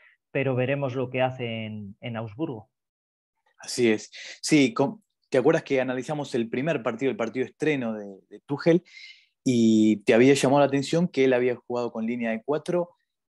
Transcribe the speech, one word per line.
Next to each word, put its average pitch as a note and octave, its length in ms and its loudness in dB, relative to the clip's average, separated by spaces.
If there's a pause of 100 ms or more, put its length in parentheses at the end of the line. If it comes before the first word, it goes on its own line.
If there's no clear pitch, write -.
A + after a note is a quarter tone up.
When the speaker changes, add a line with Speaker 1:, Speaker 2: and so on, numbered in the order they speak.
(300)
Speaker 1:
pero C3+ 240 -2
veremos B2+ 400 -2
lo B2+ 160 -6
que B2+ 120 -4
hace A#2+ 440 -4
en, G#2 340 -12
en A#2+ 160 -10
Augsburgo. A2+ 540 -10 (880)
Speaker 2:
Así - 320 0
es. G#2+ 200 -2 (300)
Sí, C3+ 320 4
con... - 300 -2 (260)
¿te C3 100 0
acuerdas D3+ 260 4
que C3+ 160 0
analizamos C3 540 -4
el A#2+ 140 -2
primer C3 340 -2
partido, B2 280 -2
el A#2 60 -2
partido A#2 280 -4
estreno C3 500 -2
de, G2+ 260 -12 (100)
de G#2 160 -20
Tuchel? E3 380 2 (600)
Y A2 600 4
te A#2+ 100 4
había C3 200 8
llamado C3+ 260 4
la C#3+ 60 4
atención C#3+ 420 0
que C3+ 160 0
él C3 80 4
había B2 240 0
jugado A#2+ 340 -6
con A2+ 160 -6
línea A#2 240 -4
de A2+ 140 -6
cuatro E3 460 -4 (460)